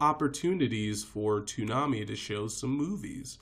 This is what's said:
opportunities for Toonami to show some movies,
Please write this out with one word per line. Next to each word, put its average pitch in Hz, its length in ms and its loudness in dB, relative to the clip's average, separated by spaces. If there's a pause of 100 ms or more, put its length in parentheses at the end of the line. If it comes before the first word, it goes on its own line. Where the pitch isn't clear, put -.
opportunities 139 1000 2
for 107 380 2
Toonami 110 680 0
to 104 80 -6
show 104 320 -4
some 127 240 -4
movies, 151 720 -4